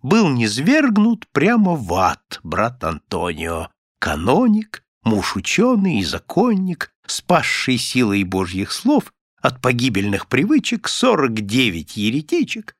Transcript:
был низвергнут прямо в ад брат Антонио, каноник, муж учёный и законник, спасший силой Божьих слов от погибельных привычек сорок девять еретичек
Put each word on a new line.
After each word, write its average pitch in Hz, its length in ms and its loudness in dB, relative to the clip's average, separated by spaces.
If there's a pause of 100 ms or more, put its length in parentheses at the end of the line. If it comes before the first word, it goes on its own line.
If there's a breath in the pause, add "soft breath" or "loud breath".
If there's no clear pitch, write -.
был 185 280 4
низвергнут 202 1000 2
прямо 202 440 2
в 95 180 -4
ад 92 500 -2
брат 101 400 -4
Антонио, 82 840 -6 (300)
каноник, 147 840 0 (200)
муж 107 320 0
учёный 190 640 0
и 95 40 -2
законник, 185 880 -2 (120)
спасший - 720 -2
силой 107 460 0
Божьих 95 480 -4
слов - 420 0 (280)
от 127 200 0
погибельных 107 680 0
привычек 220 600 0
сорок 139 540 0
девять 101 560 -2
еретичек 151 840 -2